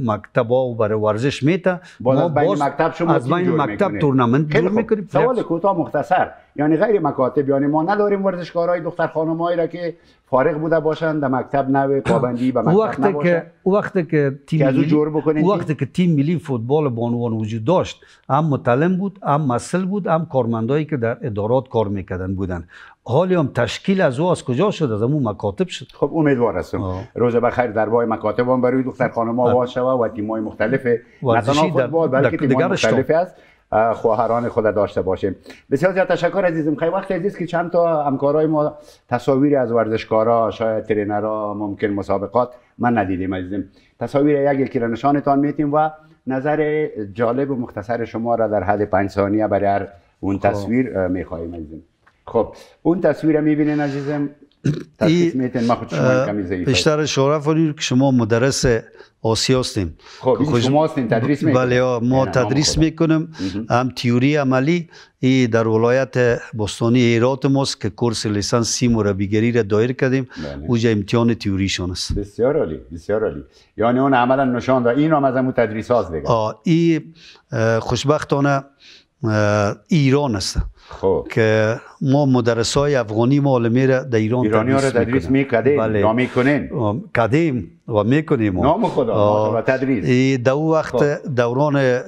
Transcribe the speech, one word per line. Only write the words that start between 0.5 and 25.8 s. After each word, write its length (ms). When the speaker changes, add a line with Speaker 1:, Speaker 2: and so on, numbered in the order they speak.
Speaker 1:
و 100
برای 240
ورزش 440
می‌ته؟ 380
Speaker 2:
باز 180
Speaker 1:
ما 60
Speaker 2:
از 100
بین 120
Speaker 1:
باز 160
Speaker 2:
مکتب 320
شما 180
Speaker 1:
از 120
Speaker 2:
تیم 120
Speaker 1:
بین 80
Speaker 2:
جور 160
Speaker 1:
مکتب 260
Speaker 2:
می‌کنید. 140
Speaker 1:
تورنمنت 520
Speaker 2:
خیلی 100
Speaker 1:
جور 60
Speaker 2:
خوب. 100
Speaker 1:
می‌کنیم. 320
Speaker 2:
سوال 320
کوتاه 360
مختصر، 520
یعنی 200
غیر 240
مکاتب، 480
یعنی 180
ما 160
نداریم 420
ورزشکارای 560
دختر 260
خانمایی 500
را 100
که 280
فارغ 320
بوده 220
باشند، 420
در 60
مکتب 420
نوی 300
پابندی 520
به 80
Speaker 1:
او 60
Speaker 2:
مکتب 120
Speaker 1:
وقتی 240
Speaker 2:
نباشه؟ 260
Speaker 1:
که، 180
او 120
وقتی 300
که 420
تیم 120
Speaker 2:
که 80
از 80
او 60
Speaker 1:
ملی، 100
Speaker 2:
جور 200
بکنید؟ 340
Speaker 1:
او 80
وقتی 220
که 120
تیم 300
ملی 220
فوتبال 500
بانوان 440
وجود 320
داشت، 400
هم 160
متعلم 520
بود، 260
هم 200
مسئول 440
بود، 200
هم 200
کارمندایی 580
که 120
در 260
ادارات 460
کار 200
می‌کردن 460
بودن. 300
حالی 300
هم 200
تشکیل 460
از 200
او 60
از 180
کجا 260
شد؟ 220
از 100
همون 260
مکاتب 400
شد. 260